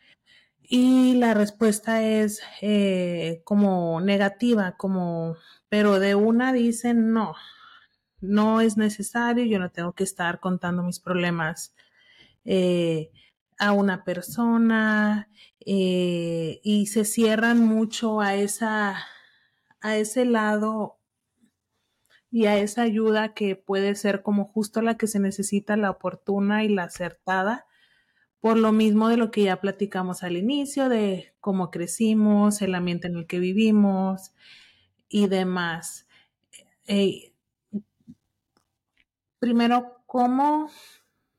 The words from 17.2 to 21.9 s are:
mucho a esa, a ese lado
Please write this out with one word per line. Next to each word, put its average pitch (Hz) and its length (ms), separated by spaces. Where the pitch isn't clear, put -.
mucho 220 600
a 196 140
esa, 202 600
a 214 160
ese 220 280
lado 214 720